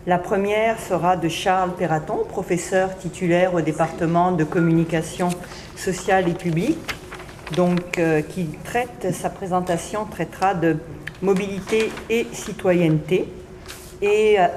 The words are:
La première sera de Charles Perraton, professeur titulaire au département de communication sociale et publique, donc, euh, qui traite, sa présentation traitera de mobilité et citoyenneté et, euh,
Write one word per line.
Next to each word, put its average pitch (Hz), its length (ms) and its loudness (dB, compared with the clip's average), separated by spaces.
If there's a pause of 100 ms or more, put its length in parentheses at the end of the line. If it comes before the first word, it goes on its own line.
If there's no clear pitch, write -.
La 175 120 2
première 214 640 2
sera 180 340 2
de 165 140 0
Charles 185 420 0
Perraton, 180 560 -2
professeur 185 720 0
titulaire 175 560 2
au 170 80 2
département 165 720 2
de 156 100 2
communication 165 840 2 (480)
sociale 190 500 0
et 175 60 2
publique, 175 440 0 (800)
donc, 180 440 2
euh, 160 220 4
qui 165 260 -4 (180)
traite, 240 480 -2
sa 180 160 -4
présentation 180 760 -2
traitera 190 480 -2
de 165 220 2 (460)
mobilité 196 680 0 (200)
et 233 240 0
citoyenneté 175 960 2 (720)
et, 208 380 6
euh, 180 60 6 (100)